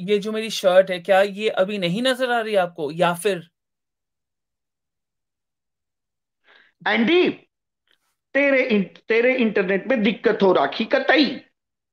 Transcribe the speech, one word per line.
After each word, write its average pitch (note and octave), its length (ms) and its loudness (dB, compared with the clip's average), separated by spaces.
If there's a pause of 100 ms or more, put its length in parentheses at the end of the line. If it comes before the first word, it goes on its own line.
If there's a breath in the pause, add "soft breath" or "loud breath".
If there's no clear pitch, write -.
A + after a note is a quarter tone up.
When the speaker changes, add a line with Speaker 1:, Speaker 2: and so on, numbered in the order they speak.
Speaker 1:
ये G3+ 180 -2
जो G#3+ 140 -8
मेरी A3 180 -6
shirt F#3+ 400 2
है, F3+ 100 -6
क्या F#3+ 220 4
ये G#3 260 -4
अभी G#3 300 -2
नहीं F#3 240 -2
नजर B3+ 280 -2
आ A#3+ 100 0
रही G#3+ 140 -4
आपको, F3 360 -2
या E3+ 240 0
फिर? F3 360 -6 (3500 soft breath)
Speaker 2:
Andy, B3+ 400 2 (1040)
तेरे C4+ 280 2
इन-, G3+ 360 -2 (100)
तेरे A#3 280 2
internet G3 500 0
में B3+ 160 0
दिक्कत G#3+ 400 0
हो F#3 100 6
राखी D3+ 320 0
कतई। C4 420 2 (680)